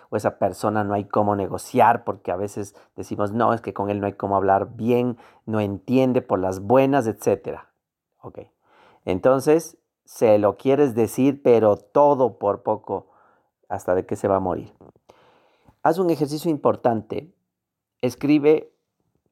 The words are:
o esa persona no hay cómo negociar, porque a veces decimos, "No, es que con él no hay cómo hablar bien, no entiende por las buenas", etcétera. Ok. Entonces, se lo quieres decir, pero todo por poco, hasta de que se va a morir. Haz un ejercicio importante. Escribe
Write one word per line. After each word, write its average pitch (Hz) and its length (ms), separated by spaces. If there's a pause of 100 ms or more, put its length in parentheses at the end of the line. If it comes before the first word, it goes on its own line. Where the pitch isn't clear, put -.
o 113 60
esa 107 220
persona 107 460
no 101 100
hay 101 120
cómo 104 300
negociar, 110 680
porque 98 280
a 87 40
veces 101 400 (200)
decimos, 101 360
"No, 113 220
es 113 80
que 98 120
con 101 160
él 101 100
no 98 60
hay 101 80
cómo 101 220
hablar 98 400
bien, 120 420 (280)
no 110 140
entiende 123 600
por 101 180
las 95 200
buenas", 131 480
etcétera. 98 640 (520)
Ok. - 180 (640)
Entonces, 131 720 (280)
se 107 320
lo 101 180
quieres 135 380
decir, 127 480
pero 110 360
todo 139 600
por 101 240
poco, 107 460 (640)
hasta 92 260
de 92 100
que 107 100
se 104 120
va 98 80
a 95 40
morir. 90 340 (1080)
Haz 160 160
un 185 120
ejercicio 151 420
importante. 123 800 (680)
Escribe 147 680 (600)